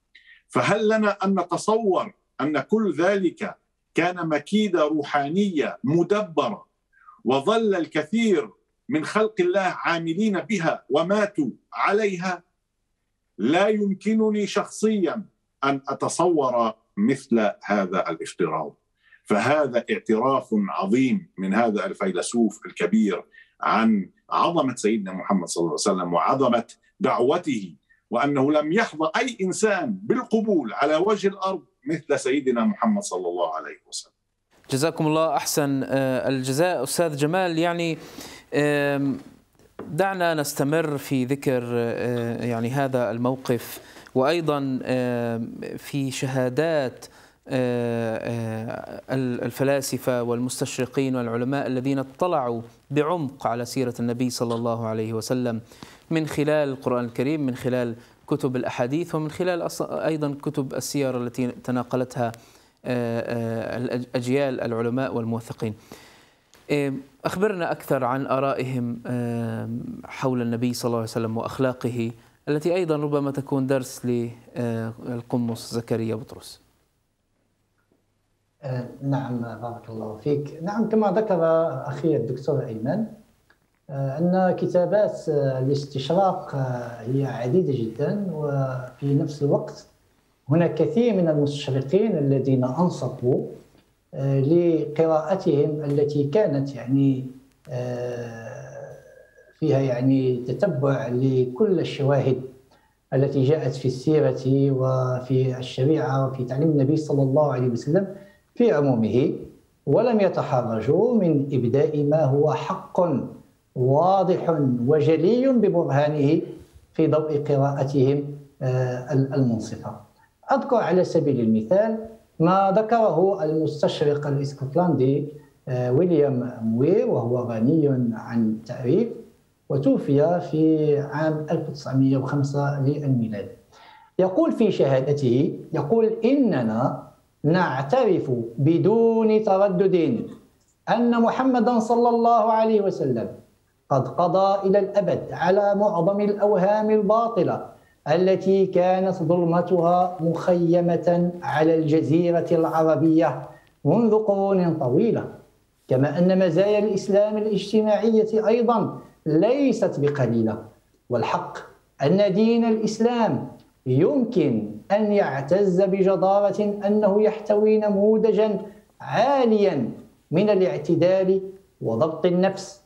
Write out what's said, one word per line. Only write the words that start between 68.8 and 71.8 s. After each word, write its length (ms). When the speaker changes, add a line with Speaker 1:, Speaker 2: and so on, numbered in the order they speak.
Speaker 2:
آم، 1000
حول 360
النبي 320
صلى 160
الله 80
عليه 120
وسلم 280
وأخلاقه، 720